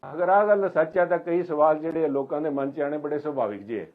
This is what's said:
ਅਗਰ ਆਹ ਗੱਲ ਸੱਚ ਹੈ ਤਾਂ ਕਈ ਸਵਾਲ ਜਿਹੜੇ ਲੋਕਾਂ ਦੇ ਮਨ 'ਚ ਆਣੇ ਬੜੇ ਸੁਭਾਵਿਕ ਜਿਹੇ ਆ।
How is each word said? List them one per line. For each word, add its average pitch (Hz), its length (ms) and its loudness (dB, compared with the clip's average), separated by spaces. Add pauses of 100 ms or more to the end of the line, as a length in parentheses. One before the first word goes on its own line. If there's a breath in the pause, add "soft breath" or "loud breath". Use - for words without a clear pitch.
(140)
ਅਗਰ 175 160 -2
ਆਹ 202 180 6
ਗੱਲ 202 220 4
ਸੱਚ 165 280 0
ਹੈ 180 80 4
ਤਾਂ 175 120 0
ਕਈ 170 260 0
ਸਵਾਲ 156 360 2
ਜਿਹੜੇ 160 280 -2
ਲੋਕਾਂ 139 340 -2
ਦੇ 156 80 -2
ਮਨ 139 220 -2
'ਚ 151 100 -6
ਆਣੇ 147 160 -4
ਬੜੇ 147 220 -4
ਸੁਭਾਵਿਕ 123 440 -4
ਜਿਹੇ 104 180 -6
ਆ। 82 140 -10